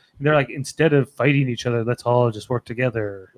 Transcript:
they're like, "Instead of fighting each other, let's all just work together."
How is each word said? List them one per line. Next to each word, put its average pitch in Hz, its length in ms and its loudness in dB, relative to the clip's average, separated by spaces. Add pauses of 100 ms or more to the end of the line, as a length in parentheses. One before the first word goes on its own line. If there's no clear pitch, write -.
(200)
they're 147 140 2
like, 139 160 2
"Instead 147 440 0
of 131 180 2
fighting 139 360 2
each 120 200 -6
other, 117 160 0
let's 120 200 -2
all 120 280 4
just 107 180 -10
work 123 160 -4
together." 107 720 -6